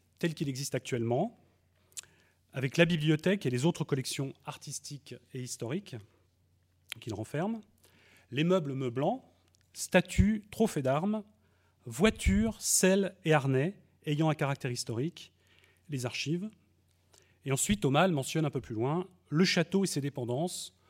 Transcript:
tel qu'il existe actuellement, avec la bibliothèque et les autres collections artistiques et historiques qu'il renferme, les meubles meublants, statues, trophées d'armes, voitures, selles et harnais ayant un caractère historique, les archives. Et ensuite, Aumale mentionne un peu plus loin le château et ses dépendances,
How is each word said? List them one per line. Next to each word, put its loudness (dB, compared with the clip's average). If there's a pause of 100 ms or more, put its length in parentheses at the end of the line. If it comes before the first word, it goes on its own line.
(200)
tel -2
qu'il -4
existe -6
actuellement, -2 (1160)
avec -4
la 8
bibliothèque 2
et 0
les 0
autres 0
collections -4 (140)
artistiques -14 (180)
et -8
historiques -8 (1040)
qu'il -8
renferme, -6 (680)
les 0
meubles 2
meublants, -2 (480)
statues, 2
trophées 0
d'armes, 0 (640)
voitures, 2
selles 4 (100)
et 6
harnais 4 (300)
ayant 2
un 2
caractère -2
historique, -6 (560)
les -4
archives. -4 (960)
Et -2
ensuite, 0
Aumale 6
mentionne -2
un -2
peu -4
plus -8
loin -2 (220)
le 4
château 2
et 0
ses -2
dépendances, -4 (140)